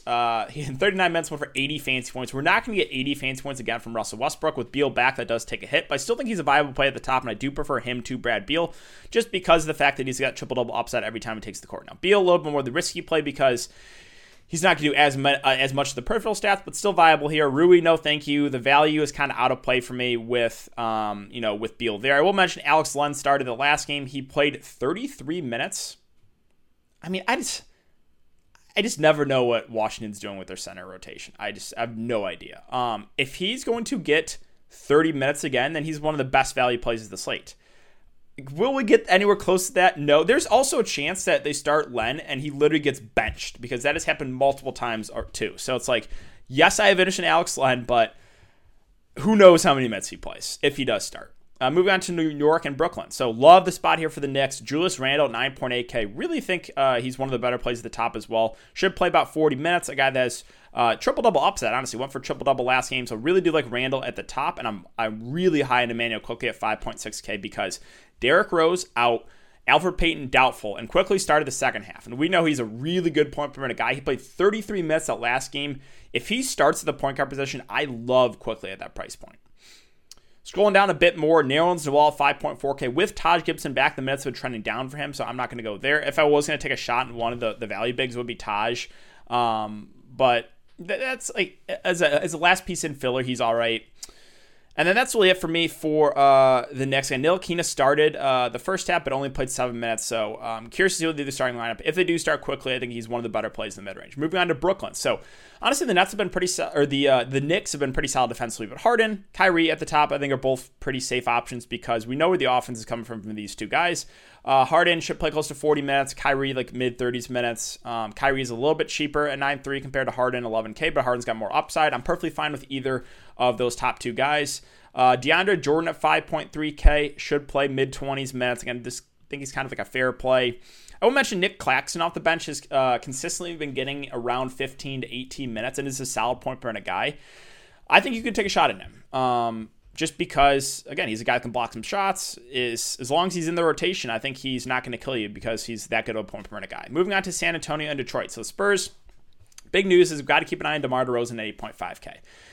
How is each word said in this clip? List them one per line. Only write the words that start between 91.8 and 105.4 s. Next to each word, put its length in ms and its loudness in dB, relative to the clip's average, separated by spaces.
as 160 0
a, 220 4
as 100 -2
a 60 -6
last 260 4
piece 180 -6
in 120 -4
filler, 260 -2
he's 180 -4
all 140 2
right. 300 0
And 100 2
then 80 4
that's 180 0
really 160 6
it 80 4
for 120 -4
me 180 0
for, 500 2
uh, 540 6
the 140 -4
Knicks. 260 0
And 120 -2
Ntilikina 400 0
started, 520 4
uh, 340 0
the 80 -8
first 300 -6
half, 160 0
but 80 -4
only 180 -2
played 220 -4
seven 280 -4
minutes. 260 -4
So, 360 -4
um, 260 -8
curious 260 2
to 60 -4
see 80 0
what 100 -2
they 80 -4
do 40 -6
starting 300 -2
lineup. 240 -6
If 100 0
they 120 2
do 120 2
start 240 -2
Quickley, 320 -4
I 60 -2
think 140 -8
he's 160 -10
one 100 -4
of 40 -6
the 60 -6
better 200 -4
plays 280 -10
in 60 -16
the 80 -10
mid-range. 240 -16
Moving 240 -2
on 80 2
to 80 2
Brooklyn. 380 -2
So, 260 -2